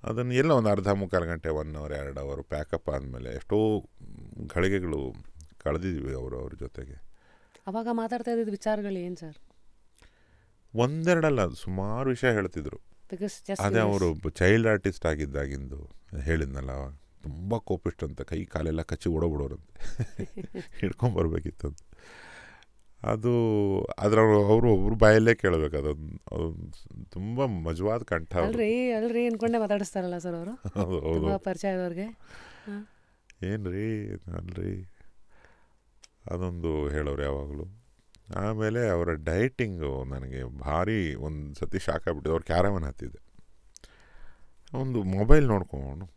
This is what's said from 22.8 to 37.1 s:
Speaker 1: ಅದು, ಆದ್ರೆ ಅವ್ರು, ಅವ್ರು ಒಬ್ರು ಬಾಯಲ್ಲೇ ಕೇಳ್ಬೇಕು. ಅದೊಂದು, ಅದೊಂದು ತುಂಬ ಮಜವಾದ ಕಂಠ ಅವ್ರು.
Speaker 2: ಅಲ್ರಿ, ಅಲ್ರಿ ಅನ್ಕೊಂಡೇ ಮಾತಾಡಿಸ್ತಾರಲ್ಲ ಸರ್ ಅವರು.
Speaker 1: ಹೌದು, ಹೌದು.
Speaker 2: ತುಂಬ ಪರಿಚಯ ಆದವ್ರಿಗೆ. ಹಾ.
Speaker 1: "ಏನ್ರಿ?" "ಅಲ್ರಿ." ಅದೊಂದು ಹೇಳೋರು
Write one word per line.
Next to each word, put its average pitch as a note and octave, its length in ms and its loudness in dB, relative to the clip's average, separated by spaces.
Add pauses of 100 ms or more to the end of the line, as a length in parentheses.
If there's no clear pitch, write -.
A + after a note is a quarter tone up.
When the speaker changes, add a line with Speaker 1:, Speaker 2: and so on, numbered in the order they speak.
Speaker 1:
ಅದು, A2 280 0 (540)
ಆದ್ರೆ G#2+ 360 4
ಅವ್ರು, G#2+ 260 8
ಅವ್ರು A#2 240 8
ಒಬ್ರು G2+ 260 6
ಬಾಯಲ್ಲೇ A2 380 10
ಕೇಳ್ಬೇಕು. D#2 420 2
ಅದೊಂದು, D2+ 580 -4
ಅದೊಂದು E2 760 -8
ತುಂಬ A2+ 340 -2
ಮಜವಾದ F#2+ 580 0
ಕಂಠ E2 340 -2
ಅವ್ರು. F2+ 120 4
Speaker 2:
ಅಲ್ರಿ, A#3 440 2
ಅಲ್ರಿ A#3 340 0
ಅನ್ಕೊಂಡೇ A#3 320 0
ಮಾತಾಡಿಸ್ತಾರಲ್ಲ G3 600 -2
ಸರ್ E3+ 160 -6
ಅವರು. E3+ 160 -8
Speaker 1:
ಹೌದು, F#3+ 500 -2
ಹೌದು. E2 200 0
Speaker 2:
ತುಂಬ D#3 160 2
ಪರಿಚಯ F#3+ 320 -4
ಆದವ್ರಿಗೆ. F3+ 360 -4
ಹಾ. - 840 -16 (520)
Speaker 1:
"ಏನ್ರಿ?" G#2 720 -4
"ಅಲ್ರಿ." F2+ 760 -8 (1400)
ಅದೊಂದು E2+ 580 -2
ಹೇಳೋರು C#2+ 340 -2